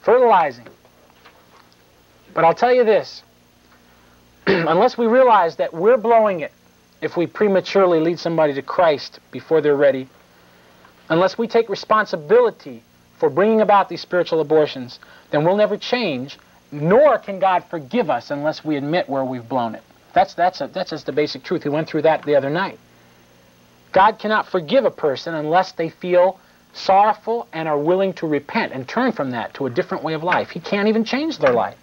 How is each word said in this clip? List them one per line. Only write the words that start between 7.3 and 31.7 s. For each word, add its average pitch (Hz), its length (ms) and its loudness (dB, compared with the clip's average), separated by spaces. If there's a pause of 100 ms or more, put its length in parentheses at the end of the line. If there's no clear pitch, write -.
lead 165 180 -2
somebody 160 360 0
to 135 80 -6
Christ - 580 -2 (100)
before 160 300 0
they're 147 160 2
ready, 135 320 2 (1000)
unless 175 300 0
we 233 80 -2
take 226 220 0
responsibility 196 1120 -2 (360)
for 160 100 0
bringing 202 320 2
about 196 280 4
these 165 120 -10
spiritual 170 400 -2
abortions, 143 600 0 (320)
then 151 120 0
we'll 180 120 2
never 208 200 0
change, 151 600 -6 (320)
nor 202 480 4
can 190 220 -10
God 185 240 0
forgive 165 460 -4
us 123 200 -4
unless 147 340 -4
we 151 120 -2
admit 147 320 -4
where 135 160 -2
we've 127 240 -8
blown 120 260 -4
it. - 80 -18 (300)
That's, 190 220 0
that's, 180 260 -2
a, - 80 -6
that's 185 220 -10
just 147 160 -12
the - 40 -6
basic 147 320 -4
truth. 165 220 -6
We 147 80 -4
went 156 160 -4
through 151 140 -4
that 156 200 2
the 147 140 0
other 135 120 2
night. 170 300 -4 (1120)
God 202 300 4
cannot 214 260 -2
forgive 185 380 0
a 180 80 2
person 151 420 -4
unless 160 380 0
they 165 160 -6
feel 180 500 0 (360)
sorrowful 214 800 0
and 160 140 -6
are 151 100 -2
willing 180 360 0
to - 160 -8
repent 151 440 -4
and 131 160 -10
turn 240 220 -2
from 135 220 -6
that 113 220 -8
to 139 120 -6
a 127 40 -4
different - 340 -6
way 160 100 -4
of 156 80 -8
life. 175 280 -2
He 180 100 -12
can't 202 260 -4
even 220 180 0
change 277 340 -6
their 135 140 2
life. 107 300 -2